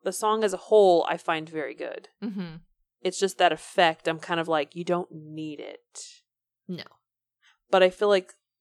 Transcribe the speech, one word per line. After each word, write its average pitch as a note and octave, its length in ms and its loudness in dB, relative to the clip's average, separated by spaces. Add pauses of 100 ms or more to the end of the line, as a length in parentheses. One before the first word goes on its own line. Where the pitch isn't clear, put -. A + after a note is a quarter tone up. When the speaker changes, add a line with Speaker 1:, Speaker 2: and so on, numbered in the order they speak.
Speaker 1:
the F#3+ 80 -4
song A3 320 0
as F#3+ 80 0
a F#3 60 -6
whole, F#3+ 500 6
I E3 80 -2
find D#3+ 320 -4
very D3+ 260 -8
good. - 340 -12 (140)
Speaker 2:
Mm-hmm. F#3 340 -10 (440)
Speaker 1:
It's F#3 180 -4
just F#3+ 200 -2
that F3+ 140 4
effect, D#3+ 540 0
I'm D#3+ 140 -2
kind E3+ 180 -4
of D#3+ 100 -4
like, D#3 280 -2
"You E3+ 80 -10
don't F3 260 -4
need D#3 500 -12
it." - 640 -20 (460)
Speaker 2:
No. E3+ 160 -12 (840)
Speaker 1:
But F#3 120 6
I F#3 80 6
feel G#3 180 0
like F#3+ 260 2 (260)